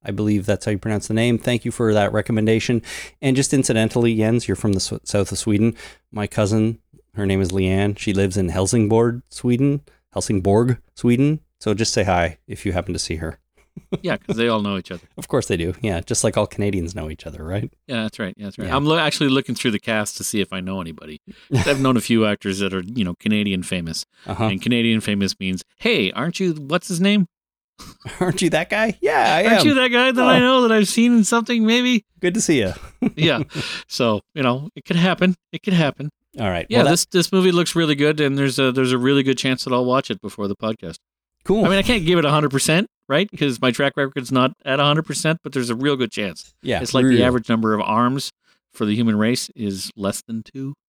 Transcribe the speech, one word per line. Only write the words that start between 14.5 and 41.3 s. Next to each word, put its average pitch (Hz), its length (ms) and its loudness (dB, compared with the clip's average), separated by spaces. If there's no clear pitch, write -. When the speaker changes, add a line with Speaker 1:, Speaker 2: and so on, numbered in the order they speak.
Speaker 2:
know 101 160 -4
each - 120 -12
other. 90 120 -12
Speaker 1:
Of 170 120 -14
course 127 180 -2
they 98 100 0
do. 85 240 -4
Yeah, 92 200 -2
just - 240 -4
like 107 120 0
all 104 100 2
Canadians 95 480 -4
know 78 140 -8
each - 180 -14
other, 80 180 -14
right? 101 280 -6
Speaker 2:
Yeah, 117 160 -6
that's 110 160 -8
right. 101 180 -8
Yeah, 104 100 -14
that's 98 120 -14
right. 104 100 -8
Speaker 1:
Yeah. 123 80 -2
Speaker 2:
I'm 143 80 0
lo-, 156 140 2
actually 147 320 0
looking 131 240 0
through 123 160 -2
the 104 80 -2
cast 107 400 -4
to 98 60 -10
see 107 160 -2
if 92 120 -4
I 92 80 -6
know 95 200 -6
anybody. 78 400 -14
'Cause 127 160 2
I've 139 120 0
known 131 160 2
a 110 40 4
few 110 260 2
actors 101 320 -2
that 95 160 -2
are, 92 80 -4
you 110 220 -4
know, 87 160 -4
Canadian 101 420 0
famous. 85 420 -6
Speaker 1:
Uh-huh. 98 200 -4
Speaker 2:
And 95 140 -2
Canadian 117 400 2
famous 101 380 -2
means, 92 240 -4
"Hey, 160 360 0
aren't 165 280 -6
you, 180 140 0
what's 151 340 -4
his 175 120 -4
name?" 202 260 4
Speaker 1:
<laughs> - 420 -18
"Aren't - 220 0
you 170 80 2
that 165 200 -2
guy?" 220 300 0
Yeah, 285 360 2
I 185 100 2
Speaker 2:
"Aren't 226 140 6
Speaker 1:
am." - 60 4
Speaker 2:
you 294 80 6
that 254 140 2
guy 247 240 4
that 247 140 2
I 254 100 6
Speaker 1:
"Oh. 247 40 6
Speaker 2:
know 254 220 4
that 226 100 4
I've 214 160 4
seen 240 280 4
in 214 80 6
something, 233 400 0
maybe?" 247 400 2
Speaker 1:
Good 180 140 0
to 214 60 -2
see 143 200 2
ya. 92 140 -2
<laughs> - 220 -2
Speaker 2:
Yeah. 151 260 2
So, 113 320 0
you 147 80 -4
know, 131 320 0
it 143 100 -18
could 175 120 -2
happen. 180 400 2
It 165 100 -12
could 190 120 0
happen. 147 360 0
Speaker 1:
All 107 120 -2
right. 85 180 -4
Speaker 2:
Yeah, 233 100 2
Speaker 1:
Well, 185 80 4
that - 60 4
Speaker 2:
this, 170 140 0
this - 260 0
movie 185 200 4
looks 175 220 0
really 156 200 2
good, 151 260 2
and 139 160 2
there's 139 220 0
a, 131 140 2
there's 127 200 2
a 127 60 0
really 135 240 2
good 139 160 2
chance 131 260 -2
that 127 80 -4
I'll 123 140 2
watch 127 240 0
it 98 100 -6
before 101 280 -8
the 98 80 -4
podcast. 110 400 -8